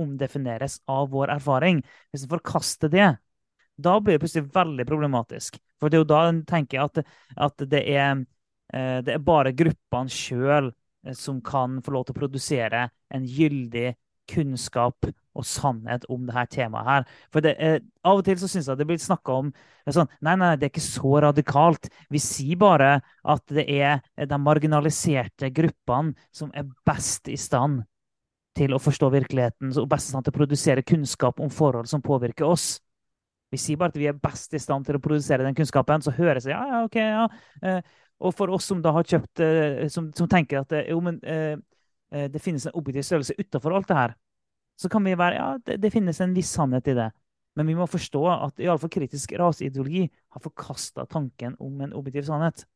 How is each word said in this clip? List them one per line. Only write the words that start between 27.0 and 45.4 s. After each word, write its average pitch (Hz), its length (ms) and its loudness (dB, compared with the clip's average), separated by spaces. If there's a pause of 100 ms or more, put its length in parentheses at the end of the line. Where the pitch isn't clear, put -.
i 143 80 -6
stand 135 480 0 (720)
til 135 160 2
å 135 80 -2
forstå 139 320 2
virkeligheten, 131 580 0
som 131 140 -2
er 151 80 0
best 139 160 -2
i 131 60 -6
stand 131 100 -4
til - 80 -2
å 135 80 0
produsere 139 400 2
kunnskap 131 580 0
om 147 80 -2
forhold 127 400 0
som 147 140 -2
påvirker 135 480 0
oss. - 300 0 (680)
Vi - 80 -8
sier 147 240 -4
bare 180 140 2
at - 20 -8
vi 147 140 0
er - 20 -2
best - 400 -6
i 151 80 -4
stand 139 240 -4
til 143 140 -2
å - 20 -10
produsere 147 460 0
den 135 100 -2
kunnskapen, 151 480 2
så 147 80 -2
høres 139 320 2
det, 135 80 -4
ja, 220 160 -4
ja, 233 160 0
ok, 226 160 -4
ja. 220 220 0 (420)
Eh, 185 140 0 (420)
og 180 160 0
for 190 160 0
oss 190 160 -2
som 180 160 -2
da 160 80 4
har 165 160 2
kjøpt, - 320 0
eh, 160 480 2
som, 160 240 -6
som 175 160 0
tenker 151 320 2
at, 135 160 -4
eh, 147 140 -2
jo, 165 100 0
men, 170 240 -4
eh, 156 300 -4 (580)
eh, 143 160 -4
det 143 160 -10
finnes 160 240 -4
en - 80 -10
objektiv 139 320 -6
størrelse 151 300 0
utenfor 160 340 -4
alt 196 160 0
det 180 80 2
her, 120 180 2 (640)
så 185 140 -6
kan 214 100 2
vi 185 140 0
være, 175 240 2